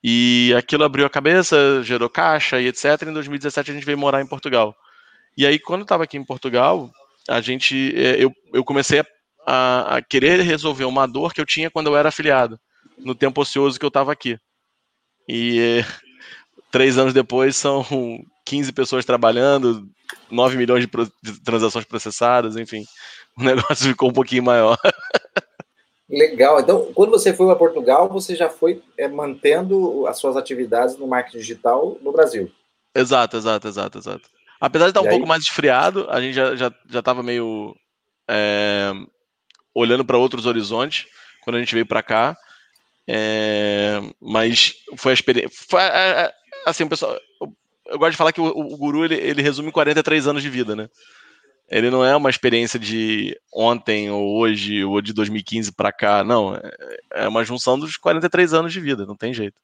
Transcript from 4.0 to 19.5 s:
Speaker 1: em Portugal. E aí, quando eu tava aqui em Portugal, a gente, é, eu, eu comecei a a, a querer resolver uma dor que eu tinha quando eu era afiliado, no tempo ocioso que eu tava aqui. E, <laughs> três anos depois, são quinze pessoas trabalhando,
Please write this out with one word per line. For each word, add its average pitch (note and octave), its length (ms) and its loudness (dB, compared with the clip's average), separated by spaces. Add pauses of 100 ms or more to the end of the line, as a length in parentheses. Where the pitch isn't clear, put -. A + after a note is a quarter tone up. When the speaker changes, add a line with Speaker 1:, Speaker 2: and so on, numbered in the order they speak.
Speaker 1:
em C3+ 40 -6
Portugal. B2 500 -2 (600)
E C#3 100 2
aí, D3+ 120 2
quando F3+ 220 -6
eu G#3 60 -14
tava E3+ 180 0
aqui D3 120 -12
em C#3 80 -10
Portugal, C3 680 0 (380)
a A#2 120 0
gente, C3 560 -2
é, B2+ 260 2
eu, C3 100 2 (200)
eu B2+ 120 0
comecei C#3 360 0
a - 60 -4 (420)
a, B2+ 480 0
a A#2+ 60 -2
querer D3 400 2
resolver D3+ 420 -2
uma C3 220 0
dor C#3+ 260 -4
que - 80 -8
eu D3+ 60 -4
tinha D#3+ 240 -4
quando D#3 160 -4
eu D3 100 2
era D3 140 2
afiliado, C3 500 0 (380)
no B2+ 160 -8
tempo C3+ 260 0
ocioso C#3 400 0
que D3+ 60 -2
eu C#3 40 0
tava C#3 220 0
aqui. A#2+ 260 -6 (880)
E, A#2 560 0 (420)
<laughs> - 460 -20
três C3 280 4
anos C3 160 2
depois, C3 420 2
são C#3 260 -2 (600)
quinze C#3 280 -4
pessoas B2+ 340 -2
trabalhando, A#2+ 840 2 (420)